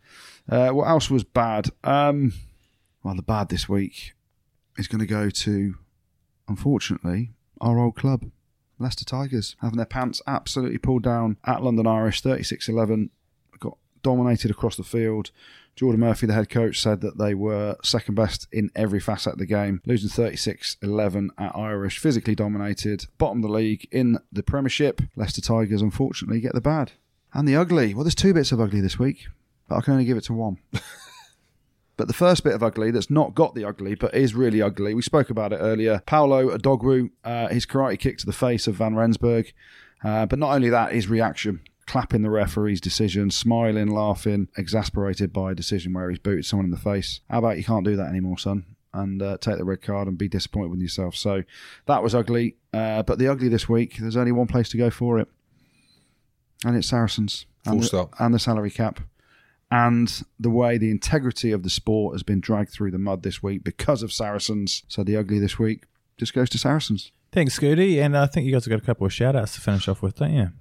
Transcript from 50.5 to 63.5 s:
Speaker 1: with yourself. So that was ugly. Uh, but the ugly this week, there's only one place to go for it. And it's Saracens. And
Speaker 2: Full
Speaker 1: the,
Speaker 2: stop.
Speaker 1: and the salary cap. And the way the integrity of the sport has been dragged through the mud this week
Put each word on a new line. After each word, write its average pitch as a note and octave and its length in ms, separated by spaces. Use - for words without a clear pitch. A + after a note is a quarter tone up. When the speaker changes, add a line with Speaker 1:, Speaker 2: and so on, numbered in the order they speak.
Speaker 1:
with F2+ 80
yourself. F2+ 360
So G2 280
that C3+ 160
was A2+ 120
ugly. A#2 420
Uh, A2 300
but - 140
the B2+ 100
ugly B2+ 200
this A2+ 220
week, A#2 260
there's A2+ 220
only B2 140
one A#2+ 160
place A#2+ 200
to - 80
go A#2+ 140
for A#2+ 280
it. A2 100
And A#2+ 140
it's G#2+ 120
Saracens. A2 580
And A2 120
Speaker 2:
Full A2+ 40
Speaker 1:
the, A#2 60
Speaker 2:
stop. F2+ 320
Speaker 1:
and A#2 160
the A#2 40
salary G#2+ 320
cap. - 300
And A#2+ 540
the A#2+ 100
way A#2+ 300
the A2 140
integrity B2 580
of G2 140
the F#2 60
sport G#2+ 440
has F#2 80
been G2 180
dragged G#2 300
through G2 220
the F#2 80
mud F#2+ 240
this F#2+ 180
week G2 220